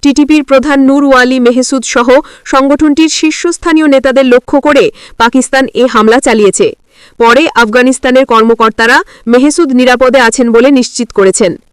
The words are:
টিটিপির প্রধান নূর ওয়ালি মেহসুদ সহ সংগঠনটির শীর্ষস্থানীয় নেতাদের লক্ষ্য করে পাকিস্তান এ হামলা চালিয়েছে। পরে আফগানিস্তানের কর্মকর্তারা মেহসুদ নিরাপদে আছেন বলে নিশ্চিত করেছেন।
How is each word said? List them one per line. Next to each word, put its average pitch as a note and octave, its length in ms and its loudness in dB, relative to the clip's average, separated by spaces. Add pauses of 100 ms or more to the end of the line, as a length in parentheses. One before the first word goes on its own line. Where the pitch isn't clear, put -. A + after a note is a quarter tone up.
টিটিপির D4 420 0
প্রধান C#4 360 0
নূর C4+ 240 2
ওয়ালি C4 360 0
মেহসুদ B3 440 -2
সহ A#3+ 260 -4 (360)
সংগঠনটির D4 640 0
শীর্ষস্থানীয় D#4 760 -2
নেতাদের C4+ 380 0
লক্ষ্য B3+ 360 0
করে C#4 300 0 (260)
পাকিস্তান C4 560 -2
এ A#3+ 140 0
হামলা A3+ 320 0
চালিয়েছে। G#3 560 0 (420)
পরে A#3 380 2
আফগানিস্তানের B3+ 680 0
কর্মকর্তারা A3+ 800 0 (240)
মেহসুদ C4+ 440 0
নিরাপদে B3+ 480 2
আছেন A#3 320 0
বলে A#3 200 2
নিশ্চিত B3 400 -4
করেছেন। F#3+ 440 0 (160)